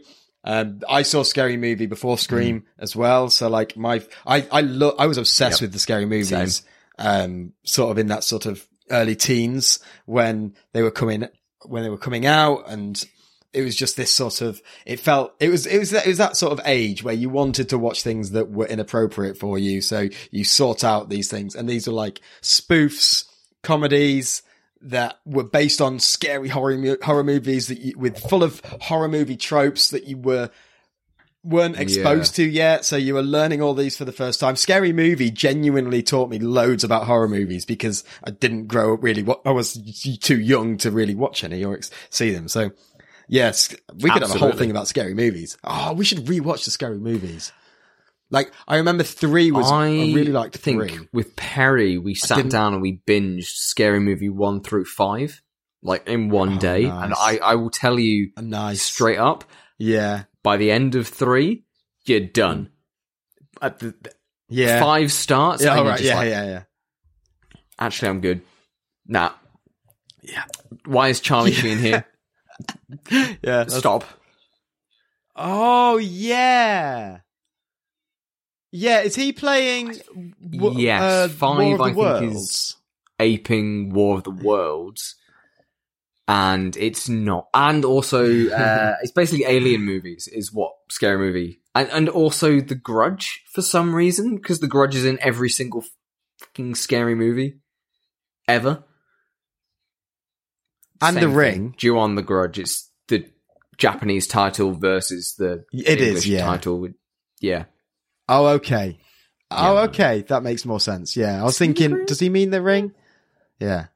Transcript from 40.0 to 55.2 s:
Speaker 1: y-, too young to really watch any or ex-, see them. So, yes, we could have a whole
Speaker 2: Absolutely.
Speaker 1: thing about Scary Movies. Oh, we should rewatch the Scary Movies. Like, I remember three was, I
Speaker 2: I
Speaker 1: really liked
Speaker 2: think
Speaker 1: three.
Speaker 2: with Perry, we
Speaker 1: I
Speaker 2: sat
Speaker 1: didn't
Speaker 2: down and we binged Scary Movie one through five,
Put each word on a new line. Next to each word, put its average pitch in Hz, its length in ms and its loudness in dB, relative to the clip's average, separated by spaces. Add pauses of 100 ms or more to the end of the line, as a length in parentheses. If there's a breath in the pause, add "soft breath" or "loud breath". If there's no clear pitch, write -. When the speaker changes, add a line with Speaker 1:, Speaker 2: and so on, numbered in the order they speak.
Speaker 1:
y-, 131 160 -4
too 131 180 2
young 113 380 2
to 107 140 -2
really 104 240 0
watch - 280 -4
any 92 220 -6
or 98 100 -4
ex-, - 140 -14 (220 loud breath)
see 113 200 0
them. 82 160 -6
So, 107 220 -2 (580 soft breath)
yes, 117 460 2 (220)
we 123 160 2
could - 100 6
have - 20 0
a - 20 0
whole 101 80 -2 (160)
Speaker 2:
Absolutely. - 100 -2
Speaker 1:
thing 117 120 2
about 104 160 -4
Scary 98 280 -4
Movies. 101 480 -2
Oh, - 300 -4
we 196 120 -2
should 160 200 -2
rewatch 151 400 -2
the 107 60 -6
Scary 110 280 -6
Movies. 92 520 -6 (800 soft breath)
Like, 139 220 -2 (160 loud breath)
I 151 80 2
remember 170 280 2
three 165 480 4
was, 131 200 4
I 151 160 4
Speaker 2:
I - 20 2 (220)
Speaker 1:
really 147 220 2
liked 113 240 -2
Speaker 2:
think 117 240 0
Speaker 1:
three. 82 320 -8
Speaker 2:
with 113 240 -4
Perry, 127 600 2
we 92 140 -4
Speaker 1:
I 92 40 -6
Speaker 2:
sat - 200 0
Speaker 1:
didn't 131 160 0
Speaker 2:
down 107 220 2
and 95 80 -2
we 95 260 -2
binged 95 380 0
Scary 104 560 0
Movie 101 260 0
one 101 340 -2
through 98 220 -2
five, 110 580 -4 (400)